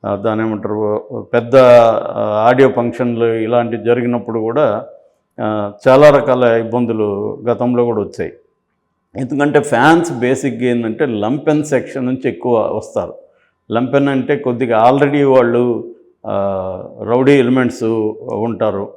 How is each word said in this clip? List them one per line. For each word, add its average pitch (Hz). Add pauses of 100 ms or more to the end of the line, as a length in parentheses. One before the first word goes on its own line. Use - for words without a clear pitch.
ఆ, 101
దాని 110
ఏమంటారు, 107 (320)
పెద్ద, 120
ఆ, 113
ఆడియో 127
ఫంక్షన్లు 120
ఇలాంటివి 113
జరిగినప్పుడు 117
కూడా, 113 (560)
ఆ, 107 (160)
చాలా 143
రకాల 127
ఇబ్బందులు 110
గతంలో 120
కూడా 117
వచ్చాయి. 87 (840)
ఎందుకంటే 143
ఫ్యాన్స్ 151
బేసిక్‌గా 123
ఏంటంటే 117
లంపెన్ 139
సెక్షన్ 131
నుంచి 131
ఎక్కువ 113
వస్తారు. - (580)
లంపెన్ 131
అంటే 135
కొద్దిగా 120
already 143
వాళ్ళు, 120 (420)
ఆ, 104 (680)
రౌడీ 127
ఎలిమెంట్స్ 123 (480)
ఉంటారు. 104